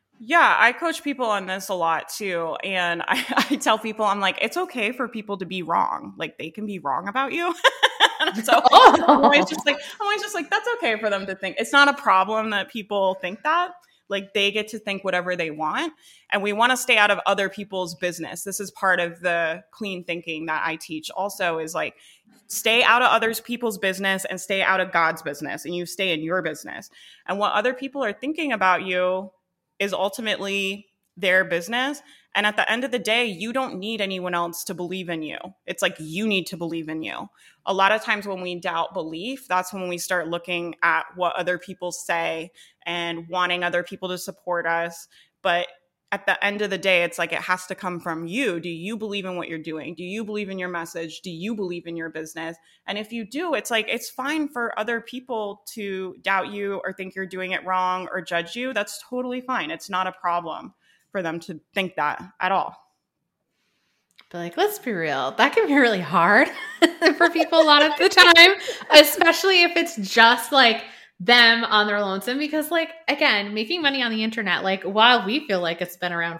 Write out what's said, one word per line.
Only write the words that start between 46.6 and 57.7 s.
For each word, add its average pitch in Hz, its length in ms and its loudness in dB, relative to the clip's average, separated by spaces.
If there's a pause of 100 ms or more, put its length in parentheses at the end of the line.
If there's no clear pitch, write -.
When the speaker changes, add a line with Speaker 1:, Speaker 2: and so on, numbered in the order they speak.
Speaker 1:
of 202 80 -2
the 196 80 -4
day, 180 260 4
it's 170 140 -4
like, 170 140 -2
it 160 100 -4
has 185 260 -2
to 190 80 -10
come 180 260 -8
from 165 260 -6
you. 196 320 -2
Do 175 100 -8
you 175 280 -8
believe 202 280 -6
in 185 120 -6
what 165 120 -8
you're 165 80 -8
doing? 156 380 -10
Do 175 80 -12
you 202 220 -8
believe 208 240 -6
in 190 100 -8
your 180 100 -6
message? 165 520 -10
Do 185 100 -12
you 190 240 -8
believe 175 320 -8
in 170 80 -10
your 165 140 -8
business? 160 480 -10 (280)
And 196 120 -6
if 214 160 -10
you 233 120 -8
do, 311 280 -6
it's 208 180 -4
like, 214 180 0
it's 233 200 -6
fine 294 400 -4
for 233 280 -6
other 233 240 -4
people 233 600 -10 (100)
to 190 480 -8
doubt 190 300 -2
you 202 320 -6
or 190 100 -6
think 190 220 -12
you're 190 100 -6
doing 185 260 -8
it 170 140 -6
wrong 185 460 -2